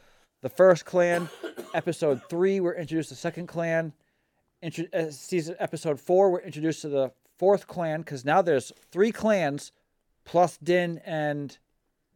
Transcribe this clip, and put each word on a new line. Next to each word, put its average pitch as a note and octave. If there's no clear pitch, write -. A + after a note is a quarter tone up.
the -
first F3+
clan, F3
<coughs> -
episode D#3
three, F#3+
we're F3
introduced D#3
to C3+
the -
second E3+
clan, E3
intro-, E3
uh, E3
season, E3
episode D#3+
four, F#3
we're F3
introduced D#3
to D#3
the C3+
fourth G3
clan, E3
'cause C#3
now D#3
there's D#3+
three G3+
clans F3+
plus E3+
Din F3
and, D3